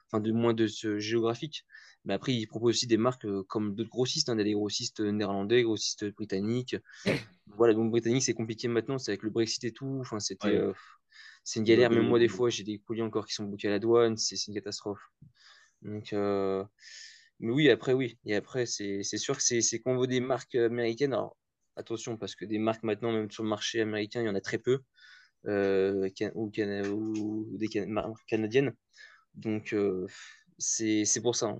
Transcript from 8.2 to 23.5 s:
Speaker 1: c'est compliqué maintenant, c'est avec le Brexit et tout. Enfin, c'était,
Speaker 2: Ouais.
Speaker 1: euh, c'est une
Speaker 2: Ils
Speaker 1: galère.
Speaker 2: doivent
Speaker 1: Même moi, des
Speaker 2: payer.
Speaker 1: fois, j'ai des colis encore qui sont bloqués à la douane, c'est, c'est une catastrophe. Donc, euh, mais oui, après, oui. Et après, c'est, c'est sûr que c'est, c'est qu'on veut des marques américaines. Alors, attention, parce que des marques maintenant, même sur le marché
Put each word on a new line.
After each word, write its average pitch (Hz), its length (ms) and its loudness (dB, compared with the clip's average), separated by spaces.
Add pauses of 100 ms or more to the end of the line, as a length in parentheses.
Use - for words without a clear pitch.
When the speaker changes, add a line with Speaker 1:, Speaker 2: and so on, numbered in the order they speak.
Speaker 1:
c'est 120 100 0
compliqué 113 360 -4
maintenant, 117 300 0
c'est 127 120 -6
avec 101 120 -4
le 107 60 -2
Brexit 110 360 -2
et 113 80 -4
tout. 135 280 -8
Enfin, 117 180 -6
c'était, 104 300 -4
Speaker 2:
Ouais. 104 80 4
Speaker 1:
euh, 101 160 2 (720)
c'est - 160 -6
une 107 60 0
Speaker 2:
Ils - 20 2
Speaker 1:
galère. 117 220 8
Speaker 2:
doivent 117 100 6
Speaker 1:
Même 117 80 4
moi, 120 100 6
des 117 100 8
Speaker 2:
payer. - 80 -2
Speaker 1:
fois, 123 120 2
j'ai 110 160 -4
des 107 140 -6
colis 113 240 -6
encore 107 240 -2
qui - 80 -8
sont 107 100 -6
bloqués 101 240 -4
à 101 40 2
la 101 80 2
douane, 117 360 6
c'est, 104 200 -4
c'est - 100 -4
une 104 80 -12
catastrophe. 101 480 -8 (800)
Donc, 104 320 -8
euh, 98 500 0 (720)
mais 113 140 -2
oui, 147 160 6
après, 113 240 6
oui. 127 320 0
Et 104 100 -2
après, 120 300 -2
c'est, 101 380 -4
c'est 107 160 -6
sûr 135 180 -2
que - 60 -4
c'est, 120 180 2
c'est 113 180 -2
qu'on 127 200 0
veut 127 80 2
des 127 140 0
marques 123 340 -4
américaines. 120 580 0
Alors, 107 240 -4 (400)
attention, 113 400 -6
parce 98 180 -8
que - 100 -10
des 107 140 -2
marques 110 240 0
maintenant, 113 300 -2
même 107 180 -2
sur - 120 -8
le 110 60 -2
marché 107 320 -2